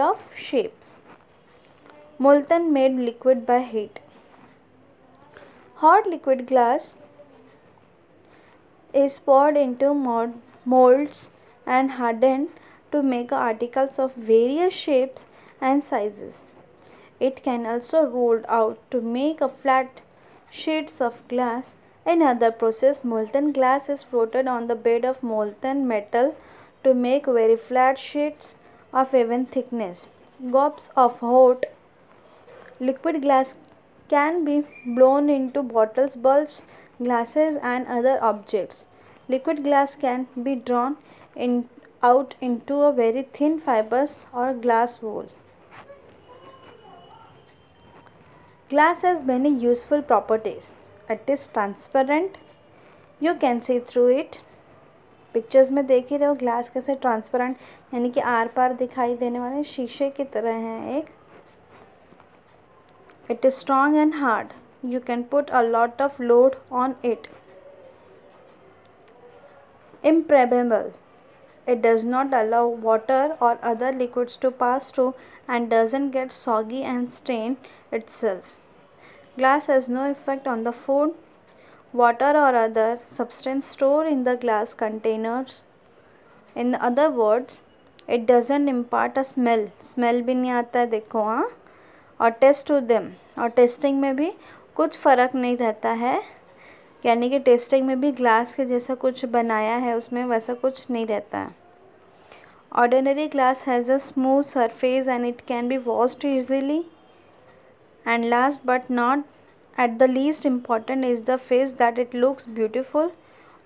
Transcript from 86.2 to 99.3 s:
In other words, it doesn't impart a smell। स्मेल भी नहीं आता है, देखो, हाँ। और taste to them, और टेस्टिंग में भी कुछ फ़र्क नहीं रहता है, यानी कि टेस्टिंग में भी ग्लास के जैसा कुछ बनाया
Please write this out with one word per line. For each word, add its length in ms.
In 200
other 340
words, 500
it 160
doesn't 440
impart 480
a 60
smell। 440
स्मेल 400
भी 120
नहीं 180
आता 280
है, 80
देखो, 360
हाँ। 280
और 80
taste 380
to 140
them, 240
और 100
टेस्टिंग 520
में 140
भी 180
कुछ 220
फ़र्क 380
नहीं 220
रहता 320
है, 340
यानी 240
कि 100
टेस्टिंग 480
में 140
भी 100
ग्लास 440
के 100
जैसा 300
कुछ 300
बनाया 500